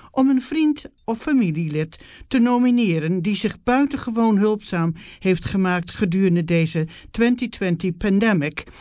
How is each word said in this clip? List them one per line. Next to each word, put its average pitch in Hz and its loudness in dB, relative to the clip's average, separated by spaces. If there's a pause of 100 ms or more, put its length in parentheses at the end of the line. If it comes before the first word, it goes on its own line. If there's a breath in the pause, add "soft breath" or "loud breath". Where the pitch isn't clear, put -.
om 269 2
een 262 2
vriend 302 0 (200)
of 226 -4
familielid 160 -2 (240 loud breath)
te 269 2
nomineren 226 2
die 202 0
zich - -4
buitengewoon 247 0
hulpzaam 196 0 (240 loud breath)
heeft 185 0
gemaakt 180 -2
gedurende 175 0
deze 165 0 (240 loud breath)
twenty 233 0
twenty 185 -2
pandemic 196 0 (160 loud breath)